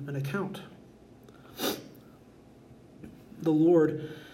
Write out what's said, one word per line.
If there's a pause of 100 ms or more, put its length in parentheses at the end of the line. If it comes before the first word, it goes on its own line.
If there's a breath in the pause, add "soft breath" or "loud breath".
an
account. (2750 loud breath)
The
Lord (220 loud breath)